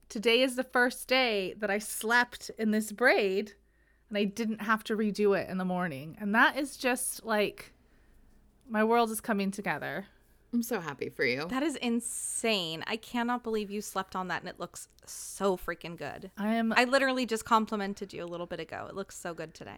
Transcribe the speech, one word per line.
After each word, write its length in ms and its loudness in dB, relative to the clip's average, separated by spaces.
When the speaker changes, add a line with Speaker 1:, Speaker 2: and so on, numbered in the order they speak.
Speaker 1:
Today 340 4
is 120 2
the 100 -2
first 440 2
day 500 2
that 140 -2
I 80 2
slept 760 0
in 140 0
this 220 0
braid 640 2
and 60 -4
I 80 2
didn't 380 -2
have 220 0
to 120 -2
redo 400 2
it 140 -2
in 80 -2
the 80 -2
morning. 540 -4
And 160 -2
that 200 6
is 220 -4
just, 480 -2
like, 480 0
my 140 4
world 260 6
is 100 -4
coming 300 0
together. 560 -4
Speaker 2:
I'm 100 2
so 180 -2
happy 300 -6
for 160 0
you. 220 0
Speaker 3:
That 140 -2
is 140 0
insane. 1080 -2
I 100 -4
cannot 480 -4
believe 260 -4
you 120 -4
slept 340 -6
on 120 -4
that 120 -2
and 80 -10
it 100 -12
looks 300 -12
so 520 -2
freaking 380 -8
good. 420 -10
Speaker 1:
I 160 0
am 200 2
Speaker 3:
I 100 8
literally 420 4
just 200 -2
complimented 680 2
you 100 -6
a 20 -8
little 200 -8
bit 140 -8
ago. 280 -10
It 60 -14
looks 240 -10
so 160 -8
good 200 -10
today. 240 -14